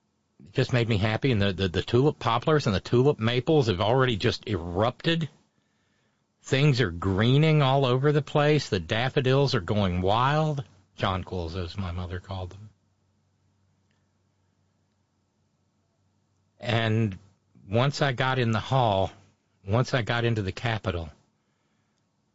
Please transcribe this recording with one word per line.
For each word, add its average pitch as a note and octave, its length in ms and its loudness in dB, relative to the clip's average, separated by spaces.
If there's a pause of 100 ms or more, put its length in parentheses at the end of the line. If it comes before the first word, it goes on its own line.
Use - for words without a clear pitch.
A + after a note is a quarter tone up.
(400)
It C#2+ 120 -20
just C3 200 -2
made A#2 160 2
me A2+ 80 2
happy, A2 340 0
and A2 100 2
the, G2+ 120 0
the, F#2 160 -2
the F2+ 140 -2
tulip C3+ 360 2
poplars B2+ 480 0
and G#2+ 80 0
the E2+ 60 0
tulip C3 400 2
maples B2 480 0
have F#2 120 0
already B2 360 2
just - 320 -2
erupted. G#2+ 800 -2 (1120)
Things C3+ 380 2
are G2 120 0
greening A#2+ 680 2
all C#3 240 2
over C3 280 2
the D3 100 2
place. D3 460 0
The G2+ 100 0
daffodils B2+ 760 0
are G#2 40 0
going F2+ 400 0
wild. C#3 600 0 (320)
John F#2 300 -2
Quills, E2+ 320 -6
as F2 200 -8
my F#2+ 140 -6
mother F2 300 -8
called F#2 300 -12
them. G2+ 200 -20 (4000)
And A2 580 0 (500)
once A#2+ 320 0
I C#3 120 0
got C3 260 -2
in A#2 140 0
the G#2+ 80 0
hall, G#2 500 2 (560)
once A#2 260 0
I B2+ 100 0
got A#2 220 -2
into A#2 180 0
the F#2 100 -4
Capitol, F2+ 580 -4 (1200)